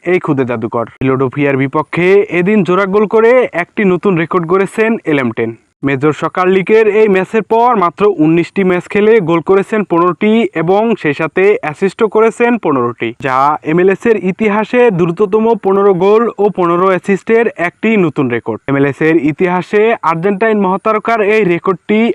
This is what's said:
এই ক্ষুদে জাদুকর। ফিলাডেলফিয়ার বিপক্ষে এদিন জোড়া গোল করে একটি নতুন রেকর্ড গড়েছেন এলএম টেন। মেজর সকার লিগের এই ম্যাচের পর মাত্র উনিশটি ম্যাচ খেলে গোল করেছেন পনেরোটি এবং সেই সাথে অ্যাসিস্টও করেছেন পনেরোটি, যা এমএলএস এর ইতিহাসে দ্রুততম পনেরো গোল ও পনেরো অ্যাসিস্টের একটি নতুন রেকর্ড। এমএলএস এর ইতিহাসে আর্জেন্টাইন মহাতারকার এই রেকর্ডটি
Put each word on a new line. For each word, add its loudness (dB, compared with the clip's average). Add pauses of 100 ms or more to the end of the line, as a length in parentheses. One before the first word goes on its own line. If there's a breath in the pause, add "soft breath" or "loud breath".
এই 0
ক্ষুদে -2
জাদুকর। -4
ফিলাডেলফিয়ার -2
বিপক্ষে -2 (220)
এদিন 0
জোড়া 0
গোল 0
করে 2 (220)
একটি -6
নতুন 0
রেকর্ড -2
গড়েছেন -2 (140)
এলএম 0
টেন। -4 (320)
মেজর 0
সকার -2
লিগের 2
এই 2
ম্যাচের 0
পর 2
মাত্র -2 (140)
উনিশটি 0
ম্যাচ 0
খেলে 2
গোল -2
করেছেন -2
পনেরোটি 0 (200)
এবং 0 (200)
সেই -2
সাথে -2 (180)
অ্যাসিস্টও -4
করেছেন 0
পনেরোটি, -2 (100)
যা 0
এমএলএস 0
এর 2
ইতিহাসে -2 (100)
দ্রুততম 0 (180)
পনেরো 2
গোল 2 (140)
ও 0
পনেরো 0
অ্যাসিস্টের 0 (120)
একটি -4
নতুন 0
রেকর্ড। -4
এমএলএস 0
এর 2 (100)
ইতিহাসে 0 (180)
আর্জেন্টাইন 0
মহাতারকার -2
এই 2
রেকর্ডটি -2 (160)